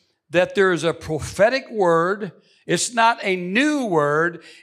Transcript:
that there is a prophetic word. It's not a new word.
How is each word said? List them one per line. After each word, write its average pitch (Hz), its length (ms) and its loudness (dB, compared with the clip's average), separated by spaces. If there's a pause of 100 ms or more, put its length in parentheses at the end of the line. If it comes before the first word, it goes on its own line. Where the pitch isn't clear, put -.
(300)
that 180 240 0
there 190 180 4
is 156 120 -2
a 165 80 0
prophetic 196 800 -2
word. 185 600 0 (340)
It's 175 260 -2
not 233 300 2
a 190 140 -2
new 247 500 -2
word. 160 560 0 (200)